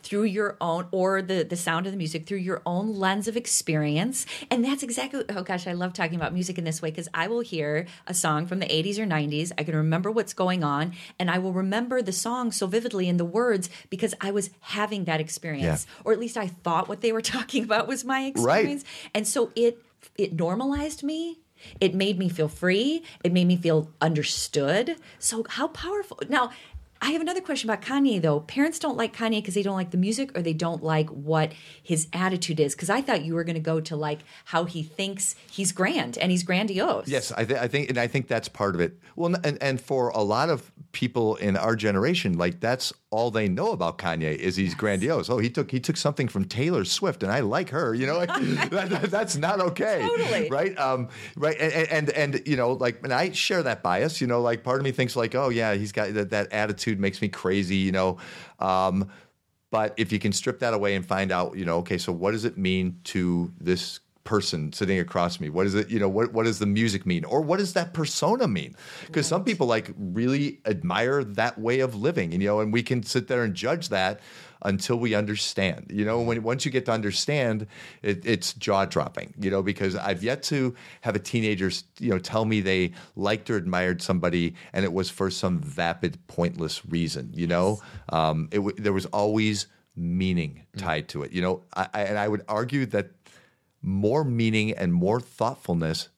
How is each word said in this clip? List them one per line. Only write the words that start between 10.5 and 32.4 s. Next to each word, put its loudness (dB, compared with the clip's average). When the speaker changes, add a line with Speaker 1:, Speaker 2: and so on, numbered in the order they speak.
Speaker 1:
on, 0
and 0
I 2
will -2
remember 0
the -2
song -2
so -2
vividly -2
in 2
the 2
words, 0
because -2
I -4
was -2
having -2
that 2
experience, -2
Speaker 2:
Yeah. -20
Speaker 1:
or 4
at 2
least -6
I -2
thought -2
what -6
they 2
were 0
<laughs> -2
talking -2
about 2
was -4
my -2
Speaker 2:
Right. -2
Speaker 1:
experience. 2
And -2
so 0
it, 2
it 0
normalized -2
me. -4
It 4
made 2
me 0
feel 0
free. 2
It 4
made 6
me 6
feel 2
understood. 2
So -2
how -2
powerful. -6
Now, 2
I 0
have 0
another -2
question -4
about 0
Kanye, 2
though. 4
Parents 0
don't -2
like -2
Kanye 0
'cause -6
they 2
don't 0
like -2
the 0
music, 0
or -2
they 0
don't -2
like 2
what 2
his 0
attitude 0